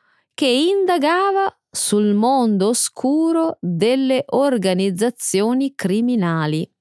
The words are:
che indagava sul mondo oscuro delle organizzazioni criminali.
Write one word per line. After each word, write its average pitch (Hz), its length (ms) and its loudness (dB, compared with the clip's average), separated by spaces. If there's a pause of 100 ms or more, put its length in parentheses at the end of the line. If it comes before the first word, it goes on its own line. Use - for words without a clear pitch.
(340)
che - 140 -2
indagava 359 1080 0 (160)
sul 208 440 0
mondo 220 540 2
oscuro 320 920 0
delle 247 680 0
organizzazioni 220 1500 0
criminali. 175 960 -2 (100)